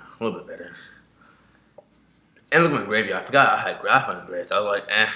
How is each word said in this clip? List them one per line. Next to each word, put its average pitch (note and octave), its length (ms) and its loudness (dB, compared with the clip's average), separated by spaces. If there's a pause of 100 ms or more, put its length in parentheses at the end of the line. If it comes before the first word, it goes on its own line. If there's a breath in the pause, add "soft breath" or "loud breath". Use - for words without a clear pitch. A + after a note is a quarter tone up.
(200)
a A2+ 60 -6
little F2+ 140 -4
bit - 100 -18
better. - 260 -16 (1800 soft breath)
And E3 120 6
look D#3 100 2
at A#2+ 60 -2
my G2 80 -6
graveyard. G2+ 340 -2
I - 60 -12
forgot A#2 320 4
I - 20 -4
had F#2 180 -6
Grappa G2+ 420 0
in F2+ 40 -18
graveyard. F2+ 220 -8
So F#2 100 0
I - 40 2
was G2+ 200 -2
like, - 80 -14
eh. G#2+ 260 4